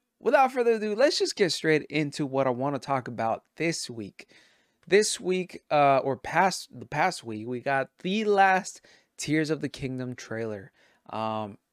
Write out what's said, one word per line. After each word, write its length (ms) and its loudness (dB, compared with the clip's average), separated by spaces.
without 340 4
further 180 2
ado, 240 0
let's 240 4
just 160 -2
get 160 2
straight 320 2
into 420 -2
what 220 0
I 40 2
wanna 280 -2
talk 280 -4
about 360 -4
this 320 -4
week. 380 -14
This 320 4
week, 500 -4
uh, 280 6
or 200 0
past, 560 0
the 140 -16
past 360 -2
week, 240 -8
we 120 -6
got 300 -2
the 260 -2
last 560 2
Tears 340 0
of 100 -4
the 80 -4
Kingdom 460 -8
trailer. 560 -8
Um, 480 -6